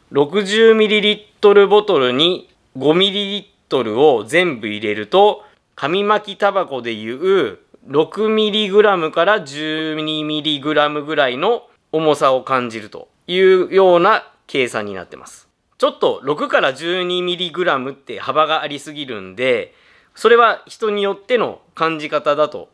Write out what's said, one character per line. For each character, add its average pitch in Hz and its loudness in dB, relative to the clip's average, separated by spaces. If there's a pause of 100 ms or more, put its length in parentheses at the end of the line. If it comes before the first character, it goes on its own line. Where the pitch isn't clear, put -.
(100)
六 147 0
十 220 6
ミ 220 2
リ 208 2
リ 208 2
ッ 208 -12 (220)
ト 202 8
ル 202 6
ボ 202 4
ト 202 2
ル 127 2
に 160 0 (280)
五 139 2
ミ 190 2
リ 196 -6
リ 202 -8
ッ 190 -16 (240)
ト 135 0
ル 110 -2
を 131 4
全 147 0
部 107 -8
入 104 -8
れ 104 -2
る 104 -6
と、 196 2 (300)
紙 180 -4
巻 208 -2
き - -18
タ 202 0
バ 190 -2
コ 135 -8
で 117 -6
い 110 -8
う 147 -2 (280)
六 160 -2
ミ 214 0
リ 208 -2
グ 202 4
ラ 202 2
ム 160 -4
か 165 0
ら 208 2
十 156 -8
二 156 -6
ミ 151 -6
リ 147 -4
グ 151 -4
ラ 147 2
ム 147 -8
ぐ 151 -8
ら 139 2
い 123 -6
の 196 -2 (220)
重 156 2
さ 147 2
を 131 0
感 127 -2
じ 110 -10
る 104 -16
と - -18 (180)
い 180 -2
う 185 4
よ 185 6
う 170 4
な 202 2 (160)
計 131 -2
算 110 -6
に 101 -10
な 90 -12
っ - -20
て - -20
ま - -20
す。 - -20 (300)
ち - 0
ょ 285 4
っ 294 -8
と 120 0
六 160 -4
か 269 0
ら 147 0
十 170 -4
二 180 -4
ミ 180 -4
リ 175 -8
グ 170 -6
ラ 160 0
ム 131 -8
っ - -20
て 107 -16
幅 135 -2
が 151 -2
あ 151 -6
り 147 -10
す 151 -16
ぎ 147 -12
る 113 -10
ん 92 -16
で、 117 -2 (400)
そ - 0
れ 233 6
は 226 4
人 - -6
に 208 -4
よ 196 -2
っ 196 -18
て 247 0
の 127 -4 (140)
感 160 -2
じ 147 -10
方 147 0
だ 151 2
と 92 -14